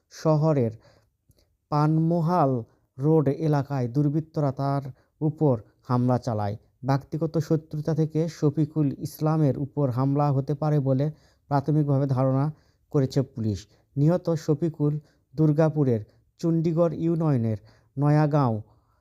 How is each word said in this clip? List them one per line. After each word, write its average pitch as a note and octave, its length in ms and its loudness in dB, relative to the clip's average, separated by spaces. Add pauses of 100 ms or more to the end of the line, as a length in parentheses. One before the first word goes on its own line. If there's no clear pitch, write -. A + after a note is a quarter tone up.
(120)
শহরের D3+ 600 2 (1000)
পানমোহাল D#3 960 2 (360)
রোড D#3 280 2
এলাকায় C#3+ 600 0
দুর্বৃত্তরা D3 640 -2
তার C#3 300 -2 (400)
উপর D3+ 400 0 (220)
হামলা B2 340 0
চালায়। G#2+ 400 -4 (280)
ব্যক্তিগত D#3 520 -4
শত্রুতা D#3 580 -2
থেকে D#3 320 -2
শফিকুল D3+ 720 0
ইসলামের D#3 580 0
উপর C#3+ 320 -2
হামলা C#3 420 0
হতে C3+ 220 -2
পারে D3+ 260 0
বলে C3+ 320 0 (360)
প্রাথমিকভাবে C#3+ 580 0
ধারণা C3+ 480 0 (360)
করেছে C3+ 320 0
পুলিশ। A2 460 -4 (300)
নিহত E3+ 320 2
শফিকুল D#3 720 -2 (360)
দুর্গাপুরের D3 640 2 (380)
চণ্ডীগড় E3 580 0
ইউনিয়নের D3+ 600 0 (420)
নয়াগাঁও D3 600 2 (400)